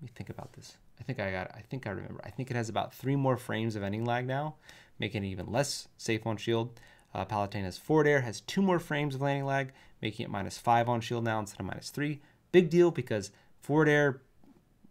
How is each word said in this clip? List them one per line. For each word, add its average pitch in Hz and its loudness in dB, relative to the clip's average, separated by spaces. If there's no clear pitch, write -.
let 131 -14
me - -20
think - -14
about - -14
this. - -20
I - -16
think 127 -8
I 101 -2
got, 92 -4
I 107 -18
think - -8
I 107 -4
remember. 95 -8
I - -14
think 127 -8
it 120 -4
has 113 -2
about 104 -4
three 139 0
more 131 4
frames 110 -2
of 101 -4
ending 104 -2
lag 120 0
now, 143 -4
making 104 -2
it 98 -4
even 92 -8
less 135 -2
safe 110 -2
on 110 -2
shield. 117 -2
Uh, 95 -2
Palutena's 98 -2
forward 156 4
air 143 4
has 117 -6
two - 0
more 180 4
frames 147 -2
of 131 -4
landing 139 0
lag, 135 -2
making 113 -4
it - -8
minus 98 -6
five 117 4
on 120 2
shield 117 -4
now 110 0
instead - -8
of 98 -6
minus - -10
three. 147 -6
Big 175 8
deal, 175 6
because 113 -4
forward 151 4
air 147 4